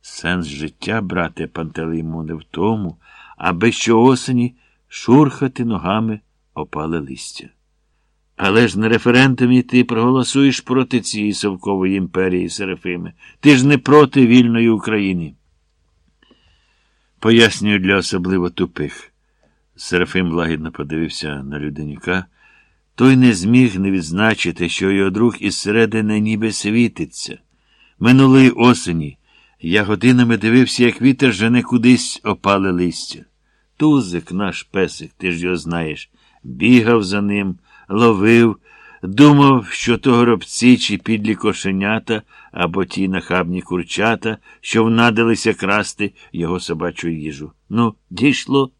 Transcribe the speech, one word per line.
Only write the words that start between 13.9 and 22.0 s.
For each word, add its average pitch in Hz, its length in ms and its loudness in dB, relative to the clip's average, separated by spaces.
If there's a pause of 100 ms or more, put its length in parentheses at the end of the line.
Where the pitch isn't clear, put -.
вільної 117 420 4
України. 98 680 -2 (1800)
Пояснюю 110 600 2
для 95 180 0
особливо 90 540 -2
тупих. - 600 -8 (640)
Серафим 90 560 -4
лагідно 80 400 -4
подивився 78 680 -8
на 71 160 -12
Люденюка. 76 680 -8 (680)